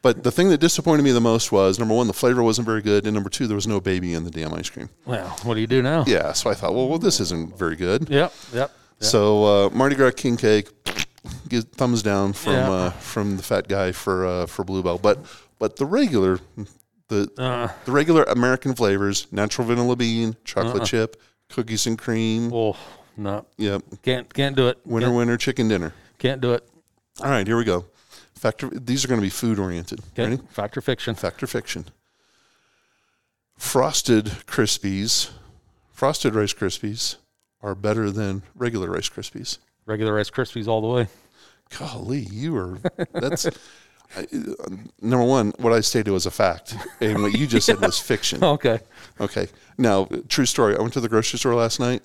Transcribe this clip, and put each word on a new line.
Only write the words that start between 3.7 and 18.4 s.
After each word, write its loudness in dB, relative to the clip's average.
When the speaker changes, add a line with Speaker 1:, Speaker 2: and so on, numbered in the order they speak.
Speaker 1:
baby -2
in -2
the -8
damn -6
ice -8
cream. -14
Speaker 2:
Well, -6
what -2
do -2
you -2
do 4
now? 0
Speaker 1:
Yeah, 2
so -2
I 0
thought, -2
"Well, 0
well, 0
this 2
isn't -4
very -2
good." -2
Speaker 2:
Yep, 0
yep, -
yep. -2
Speaker 1:
So, 6
uh, 2
Mardi 2
Gras 4
King 0
Cake, 2
get 0
thumbs 2
down 0
from, -2
Speaker 2:
Yeah. 2
Speaker 1:
uh, 0
from -4
the -8
fat -2
guy 0
for, -2
uh, -2
for -8
Bluebell. -2
But, 4
but -2
the -2
regular, 2
the, 0
Speaker 2:
Uh. -4
Speaker 1:
the -4
regular 6
American 2